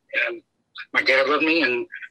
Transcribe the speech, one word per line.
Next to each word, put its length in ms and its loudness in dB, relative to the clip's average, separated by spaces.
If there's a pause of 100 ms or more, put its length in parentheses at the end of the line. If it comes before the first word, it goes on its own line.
(280)
and 140 -10 (500)
my 100 0
dad 260 2
loved 160 2
me, 180 2
and 240 0 (240)